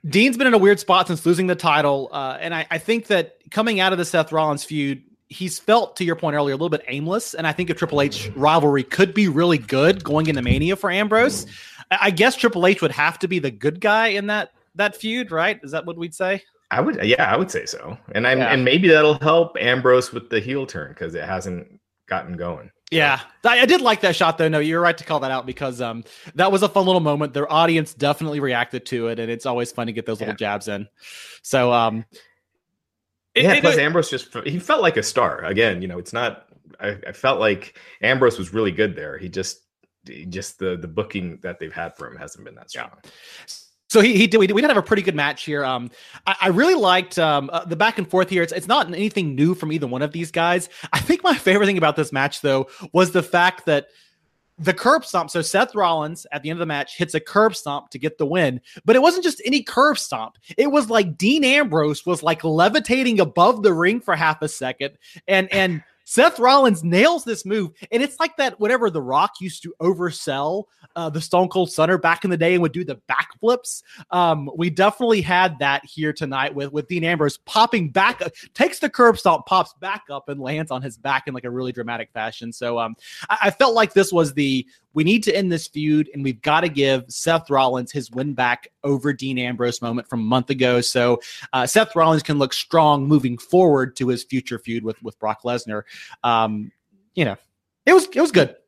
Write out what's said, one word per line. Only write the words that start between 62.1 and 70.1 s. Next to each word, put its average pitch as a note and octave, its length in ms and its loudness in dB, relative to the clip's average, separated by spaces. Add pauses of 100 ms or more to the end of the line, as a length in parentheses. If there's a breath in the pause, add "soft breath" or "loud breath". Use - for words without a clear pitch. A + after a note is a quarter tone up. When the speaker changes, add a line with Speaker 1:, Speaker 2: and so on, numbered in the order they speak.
Speaker 1:
like, D#3+ 220 0
levitating G#3+ 800 2
above F#3+ 420 2
the G3+ 100 6
ring F3+ 280 0
for F3 160 -2
half D#3 240 0
a D3+ 80 -4
second, C3+ 480 -8 (320 loud breath)
and, F#3+ 240 2
and F#3 340 0
<laughs> - 60 -20 (160 soft breath)
Seth D#4 300 4
Rollins A#3+ 460 4
nails A#3+ 400 2
this A3+ 200 -8
move, F#3+ 260 -4 (200 loud breath)
and A#3 100 0
it's C#4+ 160 -6
like E4 200 -4
that C4+ 240 -2
whenever A3+ 280 2
The D#3+ 120 -4
Rock C#3+ 400 -2
used F#3 220 -10
to E3+ 180 -14
oversell, E3+ 840 -2 (320 soft breath)